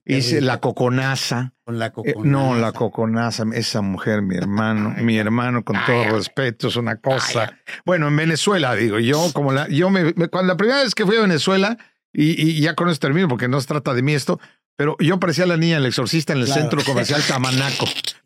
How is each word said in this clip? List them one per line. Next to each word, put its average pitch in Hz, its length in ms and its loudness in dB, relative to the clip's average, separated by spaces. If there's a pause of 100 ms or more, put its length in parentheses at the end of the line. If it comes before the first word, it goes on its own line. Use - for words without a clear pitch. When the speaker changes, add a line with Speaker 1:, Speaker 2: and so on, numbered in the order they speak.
Speaker 1:
qué 135 120 0
Speaker 2:
Hice 127 180 0
Speaker 1:
rico. 143 100 2
Speaker 2:
La 123 160 0
Coconaza. 127 920 -2 (120)
Speaker 1:
Con 117 140 -6
La 113 80 -2 (180)
Speaker 2:
Eh, 143 180 -2
no, 139 320 2
La 113 160 0
Speaker 1:
Coconaza. 113 720 -2
Speaker 2:
Coconaza, - 0 - (100)
esa 113 280 -2
mujer, 104 400 -2
mi 92 160 -2
hermano, 107 580 -2
Speaker 1:
Ay, - 80 -6
Speaker 2:
mi 113 140 2
hermano, 120 480 -2
con 107 100 -4 (100)
todo 120 180 2
Speaker 1:
ay, 107 80 0
Speaker 2:
respeto, 113 580 -2
es 104 80 -4
una 113 180 -2
cosa. 123 560 -2
Speaker 1:
ay. - 220 -18 (120)
Speaker 2:
Bueno, 170 220 0
en 147 80 2
Venezuela, 160 600 2
digo, 107 240 0
yo, 147 340 2
como 139 180 0
la, 139 160 0
yo 165 220 2
me, 175 260 2
me, 170 140 0
cuando 185 240 0
la - 40 -4
primera 240 240 2
vez 240 140 0
que - 100 0
fui 214 120 4
a 226 40 4
Venezuela, 190 560 2 (360)
y, 151 280 2
y 156 200 2
ya 160 120 2
con 170 160 0
eso 160 100 0
termino, 160 280 2
porque 123 220 -2
no 139 120 2
se 127 60 -6
trata 147 260 -2
de 123 80 0
mí 143 120 2
esto, - 260 -2 (380)
pero 143 220 0
yo 185 200 2
parecía 175 260 0
la 175 120 2
niña 165 180 2
del 139 120 2
exorcista 135 460 -2
en 139 60 0
el 120 60 0
Speaker 1:
Claro. 139 160 0
Speaker 2:
centro 151 240 0
comercial 139 380 0
Speaker 1:
<laughs> - 40 -2
Speaker 2:
Tamanaco. 131 580 0 (400)